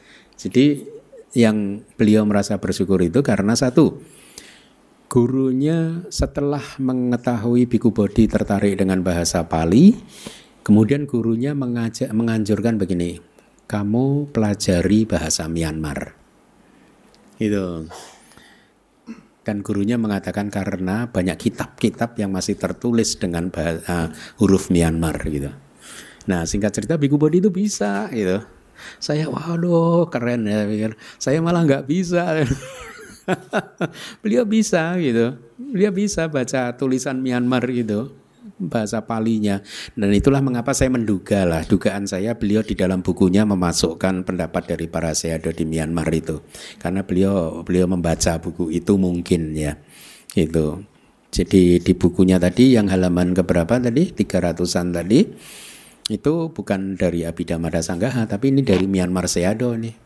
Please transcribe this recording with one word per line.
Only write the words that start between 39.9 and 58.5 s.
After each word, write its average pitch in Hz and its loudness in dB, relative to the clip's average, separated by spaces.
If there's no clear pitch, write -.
Dan 101 0
itulah 139 4
mengapa 127 -2
saya 131 2
menduga 104 0
lah, 80 0
dugaan 98 -2
saya 101 -4
beliau 107 0
di 98 -4
dalam 92 0
bukunya 95 4
memasukkan 92 0
pendapat 87 -4
dari 82 -6
para 82 -2
seado 82 -4
di 82 -6
Myanmar 80 -2
itu. 80 -4
Karena 95 -4
beliau, 90 0
beliau 90 2
membaca 85 0
buku 82 -4
itu 98 2
mungkin 87 0
ya, 73 -4
gitu. 80 0
Jadi 87 4
di 92 2
bukunya 92 4
tadi 123 6
yang 104 4
halaman 90 2
keberapa 87 2
tadi? 123 0
Tiga 95 -2
ratusan 87 -2
tadi, 87 4
itu 160 -2
bukan 98 -4
dari 87 0
Abhidhamma 82 -4
Sanggaha, 95 -2
tapi 104 -2